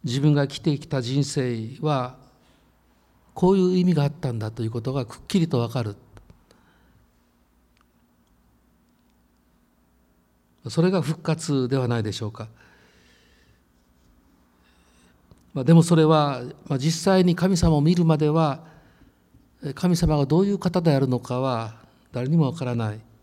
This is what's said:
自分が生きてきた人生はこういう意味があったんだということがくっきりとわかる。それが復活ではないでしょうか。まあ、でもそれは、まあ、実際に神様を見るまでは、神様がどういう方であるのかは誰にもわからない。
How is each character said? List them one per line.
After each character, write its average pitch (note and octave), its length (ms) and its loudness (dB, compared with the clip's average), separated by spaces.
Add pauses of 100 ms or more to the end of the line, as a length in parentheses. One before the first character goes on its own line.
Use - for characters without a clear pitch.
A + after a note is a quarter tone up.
自 B2 160 -4
分 D3 140 2
が C#3+ 160 0
生 - 80 -14
き - 20 -14
て D3 200 -2
き - 100 -16
た C3+ 140 -4
人 C3 200 -2
生 B2 580 -6
は C3+ 360 -4 (1160)
こ F3+ 180 2
う G3 60 4
い F#3 160 2
う F3+ 40 2
意 F3+ 60 2
味 F3+ 100 2
が D3 80 2
あ C#3+ 40 2
っ C#3+ 40 0
た C3+ 220 -8
ん A#2 60 -6
だ A2 120 -6
と A2+ 120 -10
い A2+ 40 -4
う A2 40 -4
こ A#2 100 -8
と C3 120 -6
が C3 140 -4
く - 120 -20
っ - 100 -20
き G3+ 120 0
り E3 80 0
と C3+ 100 0
わ A#2 100 -2
か A#2+ 140 -4
る。 G#2 140 -6 (4000)
そ D#3+ 140 -2
れ F3+ 80 2
が F#3 120 0
復 D#3 180 -6
活 D3 480 -4
で C3+ 80 -2
は B2+ 120 0
な A#2+ 100 -2
い A2+ 40 -2
で A2 100 -6
し - 100 -10
ょ G#2+ 40 -8
う G#2 60 -10
か。 A2 160 -14 (3000)
ま C3+ 80 -4
あ、 - 20 -4
で D#3+ 100 6
も E3 80 10
そ E3+ 140 4
れ D#3+ 80 6
は、 D3 380 2 (260)
ま C#3+ 80 -2
あ、 - 20 -2
実 D#3+ 240 -2
際 F#3+ 220 4
に F3 100 4
神 F3+ 220 0
様 E3 200 4
を D3 40 2
見 E3 140 4
る F3 100 2
ま D#3+ 120 4
で D3+ 120 2
は、 D3+ 360 0 (1120)
神 F3 220 0
様 D#3 200 2
が C#3+ 100 2
ど D3+ 140 2
う G3+ 60 2
い G3+ 60 0
う G3 60 -2
方 F3+ 220 -2
で E3+ 120 2
あ C3+ 60 4
る C3+ 100 2
の B2 120 -2
か B2 200 -6
は A2+ 360 -4 (340)
誰 B2+ 180 -6
に E3 80 2
も D#3 100 4
わ B2 60 -2
か E3 120 -8
ら B2 100 -4
な A2 200 -4
い。 G#2+ 60 -14 (220)